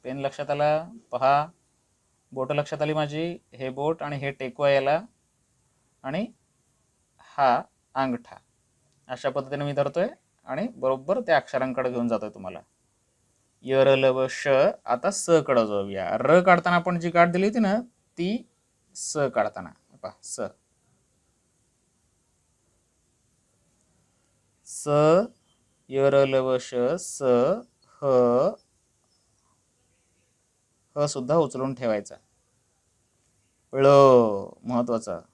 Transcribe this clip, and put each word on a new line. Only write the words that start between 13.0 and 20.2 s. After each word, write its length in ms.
य, 180
र, 120
ल, 160
व, 200
श. 160
आता 260
स 320
कडे 220
जाऊया. 400
र 220
काढताना 340
आपण 220
जी 140
गाठ 180
दिली 160
होती 140
ना, 140
ती 100
स 360
काढताना. 400
पहा, 180